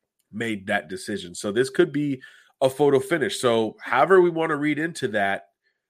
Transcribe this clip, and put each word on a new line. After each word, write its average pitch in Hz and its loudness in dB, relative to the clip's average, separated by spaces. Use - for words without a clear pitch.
made 104 -6
that 95 -2
decision. 90 -10
So 104 -6
this 120 2
could 170 0
be 143 -4
a 135 4
photo 143 4
finish. 135 -2
So 113 0
however 160 4
we 175 4
want 160 -2
to 156 -2
read 147 -2
into 160 -6
that 98 -2